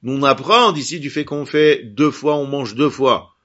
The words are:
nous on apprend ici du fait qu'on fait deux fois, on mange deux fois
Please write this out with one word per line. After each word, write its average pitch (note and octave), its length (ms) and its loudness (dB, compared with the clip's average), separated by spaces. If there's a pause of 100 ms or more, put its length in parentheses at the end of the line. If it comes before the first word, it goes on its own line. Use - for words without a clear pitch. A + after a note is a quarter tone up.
nous B2+ 100 -6
on C#3 100 -4
apprend G3 500 4
ici D3+ 260 -6
du C#3+ 100 -8
fait D3 160 -6
qu'on D3 200 -8
fait D3+ 380 2
deux A#2+ 280 0
fois, D3 240 -2
on C#3+ 100 -2
mange C3+ 300 -6
deux C#3+ 140 2
fois B2+ 420 0 (140)